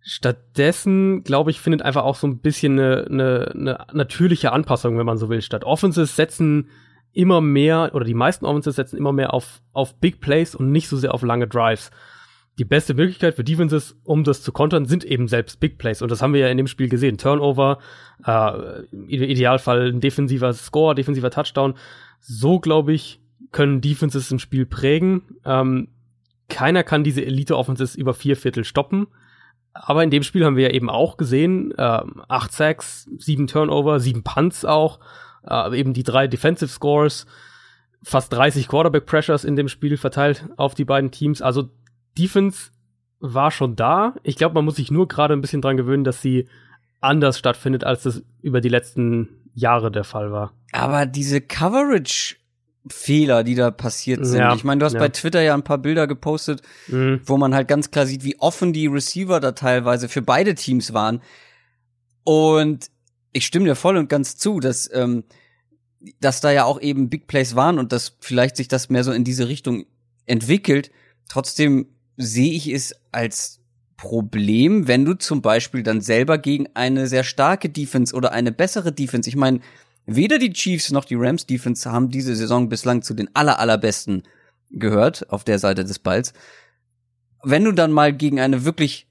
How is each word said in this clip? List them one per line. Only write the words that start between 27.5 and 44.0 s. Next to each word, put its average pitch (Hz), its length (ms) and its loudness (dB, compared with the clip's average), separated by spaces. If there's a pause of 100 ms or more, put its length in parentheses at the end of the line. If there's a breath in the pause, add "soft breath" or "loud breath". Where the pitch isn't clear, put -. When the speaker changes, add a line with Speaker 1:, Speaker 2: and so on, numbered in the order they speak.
Speaker 1:
über 127 200 -2
vier 135 240 0
Viertel 120 260 -4
stoppen. 196 440 -2 (680 soft breath)
Aber 151 280 0
in 160 80 2
dem 143 120 4
Spiel 165 240 2
haben 139 100 4
wir 131 120 4
ja 120 60 0
eben 120 140 -2
auch 139 300 0
gesehen, 165 580 0
ähm, - 500 -2
acht - 260 -4
Sacks, - 540 -4 (120)
sieben 143 300 -2
Turnover, 147 520 2
sieben 120 220 -2
Punts - 420 -2
auch, 156 360 0 (460 loud breath)
äh, 117 320 -2
eben 135 140 0
die 123 120 -4
drei 131 220 2
Defensive 147 440 -2
Scores, 147 560 0 (760 soft breath)
fast - 300 -2
dreißig 139 360 2
Quarterback-Pressures 151 760 0
in 147 120 0
dem 139 120 0
Spiel 147 300 -4
verteilt 143 480 0 (100)
auf 139 180 -2
die 139 120 -4
beiden 139 240 0
Teams. 147 320 -2
Also 123 260 -2 (500)
Defense 190 520 0 (500)
war 135 300 0
schon 123 260 -2
da. 170 460 0